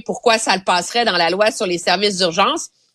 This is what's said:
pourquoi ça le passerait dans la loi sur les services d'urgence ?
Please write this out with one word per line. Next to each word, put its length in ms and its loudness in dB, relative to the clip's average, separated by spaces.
pourquoi 320 0
ça 180 0
le 80 -4
passerait 400 0
dans 140 0
la 120 2
loi 220 2
sur 140 -4
les 120 -2
services 420 0
d'urgence ? 480 0